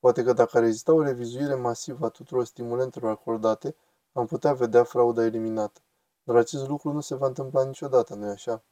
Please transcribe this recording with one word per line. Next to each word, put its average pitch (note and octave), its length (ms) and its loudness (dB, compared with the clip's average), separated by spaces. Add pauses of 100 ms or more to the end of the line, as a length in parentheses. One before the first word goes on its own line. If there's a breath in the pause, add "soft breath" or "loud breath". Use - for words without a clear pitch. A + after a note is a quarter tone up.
Poate - 200 4
că B2 100 4
dacă A#2 240 4
ar A#2 80 4
exista A2+ 280 2
o D#3+ 100 6
revizuire C3 520 -2
masivă B2 520 -6
a - 20 -2
tuturor - 360 -4
stimulentelor A#2+ 640 -4
acordate, A2 680 -2 (360)
am A#2+ 140 -2
putea D3 260 0
vedea A#2+ 320 4
frauda A#2+ 400 2
eliminată. A2 560 -4 (420)
Dar B2 140 2
acest C#3+ 320 2
lucru D3 240 -4
nu D3 80 -4
se D3 140 -8
va C3+ 120 -2
întâmpla C3+ 380 -2
niciodată, C3 500 0
nu-i G#2 160 -8
așa? - 420 -8